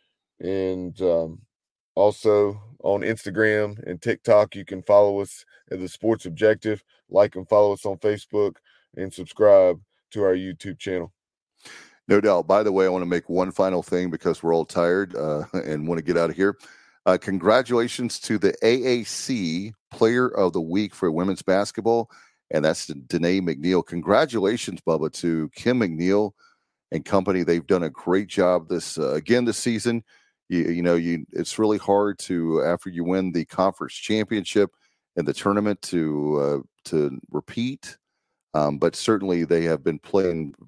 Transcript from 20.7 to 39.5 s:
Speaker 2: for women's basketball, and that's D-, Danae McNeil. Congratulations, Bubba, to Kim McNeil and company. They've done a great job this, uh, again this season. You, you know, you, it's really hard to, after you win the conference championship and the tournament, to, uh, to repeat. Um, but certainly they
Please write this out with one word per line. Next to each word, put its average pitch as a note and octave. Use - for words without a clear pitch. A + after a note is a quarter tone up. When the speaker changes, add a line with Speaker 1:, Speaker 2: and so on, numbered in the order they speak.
Speaker 2:
for F2
women's F2+
basketball, A2
and D#2
that's D#2+
D-, C#2+
Danae F2
McNeil. E2+
Congratulations, G2+
Bubba, D#2
to D#2+
Kim B2+
McNeil F#2+
and D2
company. F#2
They've E2+
done F2+
a D#2
great F#2+
job F2+
this, E2
uh, C#2
again G#2+
this A2
season. A#2
You, F2
you E2+
know, F2
you, E2+
it's -
really G#2+
hard G2+
to, E2
after F2
you E2+
win F#2
the E2
conference -
championship G#2
and D#2+
the C#2
tournament, G2+
to, D2+
uh, C#2+
to C#2+
repeat. -
Um, D2
but E2
certainly F#2+
they E2